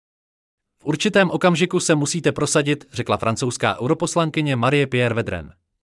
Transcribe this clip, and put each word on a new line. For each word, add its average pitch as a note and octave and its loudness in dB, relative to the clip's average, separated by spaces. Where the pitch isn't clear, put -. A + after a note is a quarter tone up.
"V - -20
určitém F#3+ 2
okamžiku F3 2
se - 2
musíte D3 0
prosadit," D3 0
řekla - -2
francouzská A2+ -2
europoslankyně D#3 0
Marie-Pierre B2+ 2
Vedren. F#2+ -6